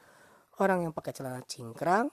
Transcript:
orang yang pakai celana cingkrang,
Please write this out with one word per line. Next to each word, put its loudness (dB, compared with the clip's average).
orang 4
yang -4
pakai -6
celana -8
cingkrang, 0